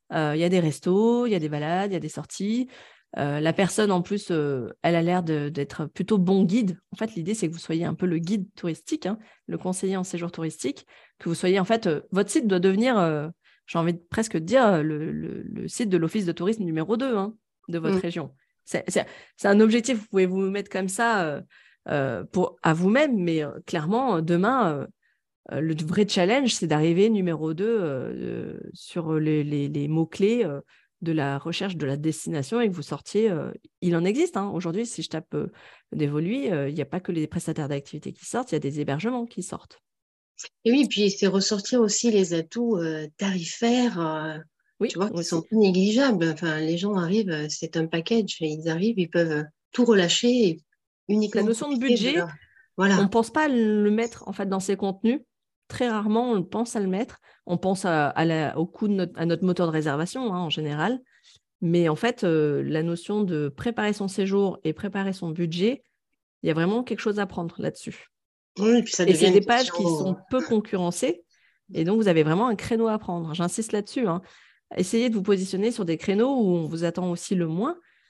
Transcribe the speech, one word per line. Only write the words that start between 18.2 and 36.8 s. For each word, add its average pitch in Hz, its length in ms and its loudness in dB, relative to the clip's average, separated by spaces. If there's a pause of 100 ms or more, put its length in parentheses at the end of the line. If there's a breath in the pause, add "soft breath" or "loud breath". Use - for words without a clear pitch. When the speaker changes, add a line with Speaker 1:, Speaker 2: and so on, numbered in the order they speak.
Speaker 1:
C'est, - 220 -4
c'est, - 180 0 (320 loud breath)
c'est - 100 -2
un 202 120 8
objectif, 226 400 4
vous 202 80 -16
pouvez 190 180 4
vous 185 140 0
mettre 196 300 -2
comme 190 200 -4
ça, 220 360 0
euh, 143 160 -4 (480 soft breath)
euh, 135 340 -2
pour, - 400 0
à 160 100 4
vous-même, 220 440 2
mais, 165 260 0
euh, 143 80 -6 (140)
clairement, 190 520 0
euh, 160 40 0
demain, 180 500 2
euh, 139 160 -4 (640)
euh, 135 80 -4
le 160 160 -2
vrai 170 320 0
challenge, 214 460 2
c'est 175 140 -2
d'arriver 165 420 4
numéro 165 440 0
deux, 180 120 -4
euh, 143 480 -2
euh, - 460 -8 (140)
sur 160 420 -6
les, 156 280 2
les, 143 240 -2
les 143 220 -4
mots-clés, 196 560 2
euh, 143 160 -6 (400 soft breath)
de 165 100 -4
la 139 260 0
recherche 170 380 -4
de 147 100 -4
la 139 120 -2
destination 160 640 -2
et 226 80 2
que 180 40 -4
vous 160 80 -8
sortiez, 202 480 -2
euh, 143 220 -4 (300)
il 175 160 2
en 170 80 2
existe, 302 320 0
hein. 202 160 -4
Aujourd'hui, 180 320 -4
si 170 180 -10
je - 60 -10
tape, - 240 -8
euh, 151 180 -4 (400 loud breath)
des 151 160 -2
Voluits, 190 420 -2
euh, 143 200 -2
il 151 60 -8
n'y 160 60 -4